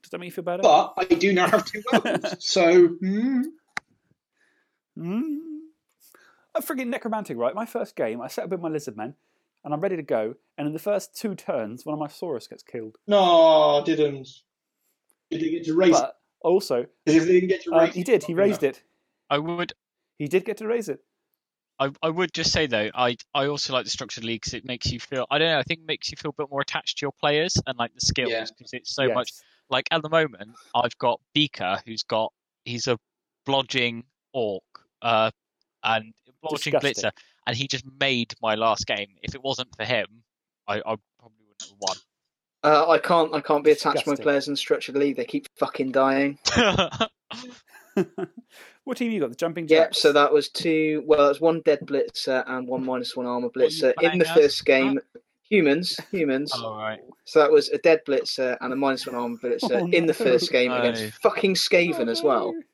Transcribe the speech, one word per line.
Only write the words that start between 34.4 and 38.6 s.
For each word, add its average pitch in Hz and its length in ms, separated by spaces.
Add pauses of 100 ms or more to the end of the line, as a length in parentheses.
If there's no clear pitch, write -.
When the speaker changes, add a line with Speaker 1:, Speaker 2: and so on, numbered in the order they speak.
Speaker 3:
uh, 110 300 (500)
and 113 320 (260)
blodging 151 320
Speaker 1:
Disgusting. 135 380
Speaker 3:
blitzer, - 20 (340)
and 123 100
he 135 120
just 131 160 (160)
made 127 400
my 110 140
last 110 320